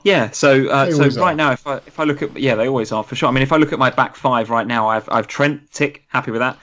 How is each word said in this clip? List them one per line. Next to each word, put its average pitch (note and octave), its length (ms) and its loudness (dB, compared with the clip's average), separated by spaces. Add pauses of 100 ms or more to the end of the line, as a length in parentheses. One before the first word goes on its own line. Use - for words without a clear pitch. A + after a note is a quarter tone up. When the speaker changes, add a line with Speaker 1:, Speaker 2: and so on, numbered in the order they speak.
Speaker 1:
yeah. E3 260 2
So, C3+ 380 2
uh, C#3 180 2
Speaker 2:
They F3 60 0
Speaker 1:
so D3+ 80 0
Speaker 2:
always C#3+ 180 4
Speaker 1:
right F3 140 2
Speaker 2:
are. D3+ 40 -6
Speaker 1:
now, D3+ 180 0
if - 120 -8
I, C#3 120 -6
if - 220 -14
I D#3 40 -2
look D3 180 -2
at, C#3+ 180 -8
yeah, B2+ 140 0
they A2 140 0
always B2 240 -2
are A2 120 -2
for - 120 -12
sure. D3 140 0
I - 20 2
mean, C3 120 2
if C3+ 80 0
I D#3 60 4
look D#3 160 2
at D3+ 60 -4
my B2+ 100 2
back B2+ 260 -2
five A#2 360 -2
right A2+ 160 0
now, A2+ 220 0
I've, A2 200 -2
I've A2+ 180 -2
Trent, C#3+ 440 -2
tick, - 380 -6
happy B2 200 -4
with A2+ 120 -4
that. B2+ 220 -2